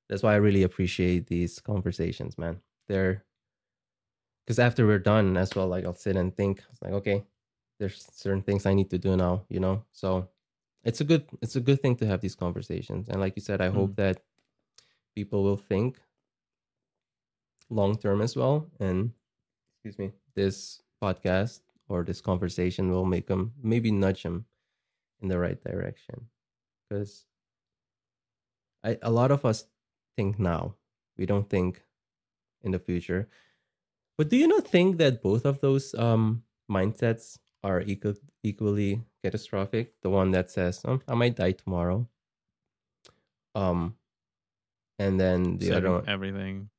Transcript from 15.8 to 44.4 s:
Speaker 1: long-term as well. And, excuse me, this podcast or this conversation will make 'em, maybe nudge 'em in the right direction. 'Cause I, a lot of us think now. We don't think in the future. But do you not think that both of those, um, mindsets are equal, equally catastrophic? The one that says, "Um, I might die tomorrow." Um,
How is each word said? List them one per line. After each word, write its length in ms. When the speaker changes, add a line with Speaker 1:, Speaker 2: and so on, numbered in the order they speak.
Speaker 1:
long-term 500
as 160
well. 320
And, 320
excuse 140
me, 140
this 480
podcast 600
or 160
this 160
conversation 680
will 160
make 240
'em, 320
maybe 300
nudge 340
'em 200
in 80
the 100
right 240
direction. 680
'Cause 360
I, 180
a 80
lot 200
of 140
us 220
think 220
now. 380
We 100
don't 220
think 340
in 100
the 60
future. 500
But 120
do 60
you 120
not 180
think 320
that 240
both 240
of 140
those, 340
um, 500
mindsets 680
are 200
equal, 320
equally 640
catastrophic? 800
The 80
one 220
that 180
says, 340
"Um, 240
I 60
might 220
die 160
tomorrow." 560
Um, 420